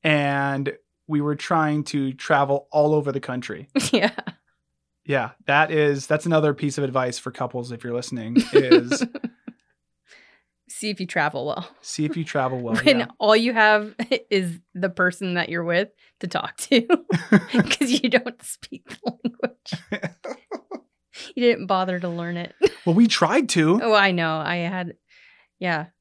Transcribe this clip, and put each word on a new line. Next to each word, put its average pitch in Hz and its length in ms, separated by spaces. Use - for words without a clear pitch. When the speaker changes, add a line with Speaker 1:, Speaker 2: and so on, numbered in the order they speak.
Speaker 1:
and 139 680
we 151 160
were 147 120
trying 151 500
to 135 280
travel 139 580
all 151 240
over 143 160
the 135 100
country. 123 480
Speaker 2:
<laughs> - 100
Yeah. 220 200
Speaker 1:
Yeah, 131 240
that 147 240
is, 147 360
that's 151 200
another 151 260
piece 143 240
of 143 80
advice 127 340
for - 120
couples, 123 420
if 117 120
you're 120 100
listening, 120 420
is 285 500
Speaker 2:
<laughs> - 800
See - 220
if 190 100
you 180 60
travel 147 400
well. 175 200
Speaker 1:
see - 240
if 151 140
you 160 60
travel 131 360
well, 123 160
Speaker 2:
When 262 240
Speaker 1:
yeah. - 60
Speaker 2:
all 214 160
you 233 200
have 214 400
<laughs> - 180
is 175 300
the 185 160
person 180 440
that 175 140
you're 170 160
with 175 240
to 185 60
talk - 320
to 233 240
<laughs> 233 480
'cause 233 600
you 247 80
don't 240 320
speak - 460
the - 100
language. - 880
Speaker 1:
<laughs> - 0
Speaker 2:
You 247 80
didn't 226 240
bother 185 320
to 180 80
learn 170 280
it. 175 240
<laughs> - 240
Speaker 1:
Well, 170 100
we 226 120
tried 220 440
to. 175 320
Speaker 2:
Oh, 226 120
I 196 160
know. 165 260
I 156 200
had, 175 400
yeah. 170 280